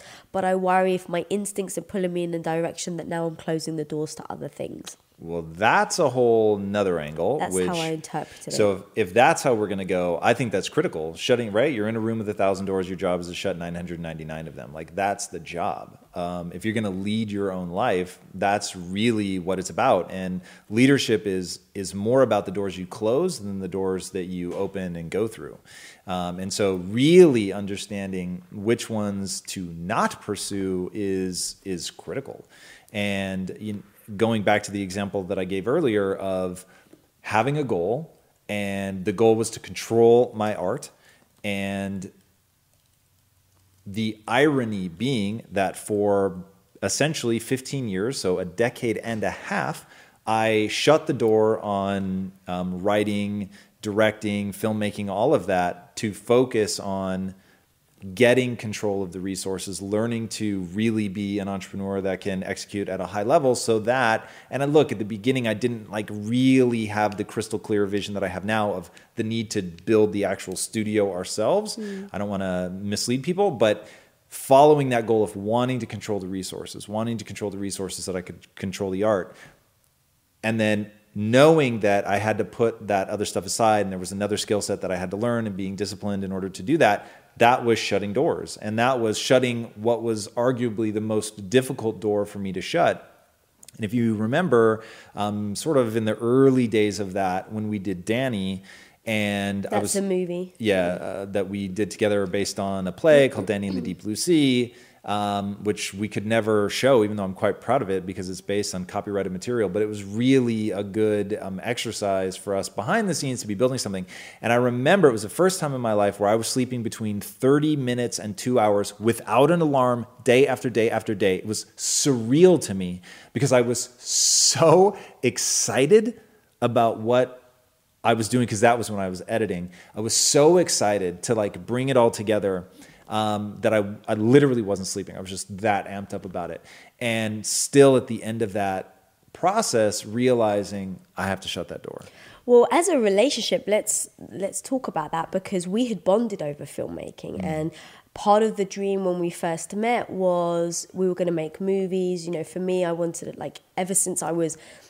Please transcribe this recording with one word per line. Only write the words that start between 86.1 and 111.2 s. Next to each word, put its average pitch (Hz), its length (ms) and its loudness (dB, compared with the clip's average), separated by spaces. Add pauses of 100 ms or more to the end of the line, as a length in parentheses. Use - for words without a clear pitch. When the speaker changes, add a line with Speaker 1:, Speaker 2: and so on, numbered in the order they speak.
Speaker 2:
in 95 80 -6
order 95 180 -4
to 90 140 -12
do 131 140 0
that, 110 320 4 (300)
that 120 260 6
was 113 140 4
shutting 101 340 -2
doors. 98 440 -2
And 107 240 -4
that 127 180 2
was 110 180 0
shutting 123 600 2
what 113 260 0
was 107 260 -2
arguably 117 640 0
the 107 80 0
most 107 480 -4
difficult 113 520 2
door 104 260 0
for 101 140 -12
me 95 120 -6
to 92 80 -4
shut. - 680 -2 (480)
And 110 80 -6
if 101 100 -6
you 117 220 2
remember, 113 680 4 (320)
um, 104 400 -4
sort 151 220 -2
of 113 200 2
in 110 80 0
the 107 120 0
early 127 500 4
days 104 320 2
of 95 140 -6
that, 95 400 -2
when 107 160 -6
we 104 100 -4
did 92 260 -6
Danny, 104 600 -2 (420)
and 101 600 -2
I - 40 -6
Speaker 1:
That's 104 120 0
Speaker 2:
was 104 140 -2
Speaker 1:
a 196 60 0
movie. 180 560 -4
Speaker 2:
Yeah, 95 280 2
uh, 92 400 -6
that 98 220 -2
we 98 200 -6
did 95 240 -2
together 104 340 2
based 98 320 -4
on 98 300 -4
a 87 40 -6
play 143 360 6
called 107 180 -4
Danny 101 220 -2
and 95 80 -4
the 90 60 -4
Deep 92 200 -8
Blue 104 140 -6
Sea, 131 580 2 (300)
um, 101 580 -2
which 104 320 -4
we 104 120 -4
could 104 200 -6
never 107 420 2
show, 123 340 4
even 104 140 0
though 101 80 -2
I'm 95 80 -4
quite 101 300 -2
proud 131 180 2
of 98 80 -4
it 95 160 -2
because 92 240 -8
it's 92 140 -8
based 101 320 -2
on 92 100 -6
copyrighted 98 480 -4
material. 104 380 -2
But 101 100 -2
it 107 60 2
was 104 180 -8
really 117 640 2
a 95 120 -4
good, 104 580 0